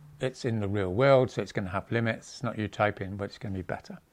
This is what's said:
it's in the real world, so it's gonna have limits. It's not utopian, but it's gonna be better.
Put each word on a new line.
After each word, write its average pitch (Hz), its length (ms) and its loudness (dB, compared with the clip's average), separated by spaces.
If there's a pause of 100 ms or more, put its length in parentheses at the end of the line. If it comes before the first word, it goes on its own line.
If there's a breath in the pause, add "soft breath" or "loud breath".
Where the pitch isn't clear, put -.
(200)
it's - 260 -6
in 113 140 0
the 101 80 -2
real 95 260 0
world, 131 360 6
so 113 140 -4
it's 95 80 -12
gonna 101 180 -4
have 95 220 -4
limits. 113 380 -2
It's - 140 -18
not 117 140 -4
utopian, 101 600 0
but 98 80 -4
it's - 120 -10
gonna 101 180 -8
be 92 60 -4
better. - 380 -8 (140)